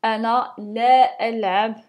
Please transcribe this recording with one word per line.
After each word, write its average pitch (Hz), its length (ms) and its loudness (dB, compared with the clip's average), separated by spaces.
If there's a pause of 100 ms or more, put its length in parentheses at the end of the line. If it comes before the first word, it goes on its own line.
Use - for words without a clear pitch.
أنا 226 540 -2
لا 226 680 2
ألعب 220 600 -2